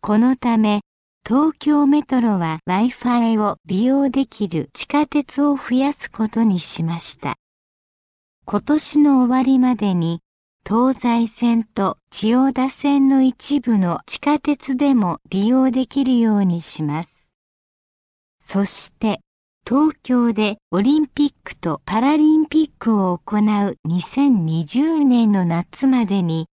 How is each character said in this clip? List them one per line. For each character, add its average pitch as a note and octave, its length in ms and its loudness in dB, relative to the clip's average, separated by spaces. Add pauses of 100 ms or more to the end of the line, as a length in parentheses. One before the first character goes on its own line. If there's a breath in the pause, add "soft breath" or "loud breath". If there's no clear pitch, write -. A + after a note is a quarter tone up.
こ G#3 180 0
の B3+ 160 2
た A#3 220 -2
め、 G#3 240 0 (460)
東 D4 320 2
京 D4 260 2
メ D4 160 2
ト C4 180 -2
ロ G#3+ 200 0
は D#3+ 280 -4
Wi-Fi A3+ 760 0
を G3+ 240 -2
利 G3 200 -2
用 C#4 240 2
で C4+ 160 -2
き - 220 -6
る D#3+ 260 -6
地 - 140 -10
下 D4 180 0
鉄 C#4+ 380 -2
を D4 120 2
増 B3+ 220 -4
や C#4 160 0
す - 180 -12
こ A3 160 -4
と A3+ 160 -2
に G3 160 2
し - 240 -6
ま E3 160 -4
し - 200 -6
た。 C#3 160 -8 (1080)
今 G#3 160 -4
年 D4+ 380 0
の C#4+ 200 4
終 B3 120 2
わ C4 120 2
り C4 160 4
ま B3+ 160 2
で G3+ 180 -2
に、 E3+ 280 -2 (460)
東 B3 300 0
西 A#3 300 0
線 A#3 360 0
と - 340 -4 (120)
千 A3 220 -2
代 C4 220 2
田 C4 160 -2
線 C#4 380 0
の C4+ 140 4
一 C4 380 0
部 A#3 180 0
の F3 300 -2
地 - 120 -10
下 D4 200 0
鉄 C#4 360 -4
で C#4 200 2
も F#3+ 240 0 (100)
利 G3 180 0
用 C4 220 2
で B3+ 160 -2
き C#4 180 -4
る B3 160 2
よ A3 180 2
う G3+ 60 2
に E3+ 160 0
し - 220 -8
ま D#3 220 -4
す。 - 240 -20 (1160)
そ G3 220 -2
し - 260 -6
て、 - 300 -4 (460)
東 D4 340 0
京 A#3+ 320 0
で G#3+ 240 -2 (140)
オ F#3 100 0
リ C#4+ 180 2
ン D4 80 0
ピ D4 200 -2
ッ - 60 -4 (100)
ク - 120 -16
と D#3+ 300 -6
パ A3 160 -2
ラ C#4+ 160 2
リ D#4 180 4
ン D#4 120 2
ピ D#4 160 0
ッ - 160 -6
ク A3 200 0
を F3+ 200 0
行 - 180 -6
う G#3 480 0
二 E3+ 160 -2
千 B3+ 440 0
二 D#3+ 200 -2
十 D4+ 380 0
年 A#3+ 280 4
の F#3+ 140 2
夏 E3+ 400 -4
ま B3+ 200 2
で F#3+ 180 -2
に D#3+ 300 -2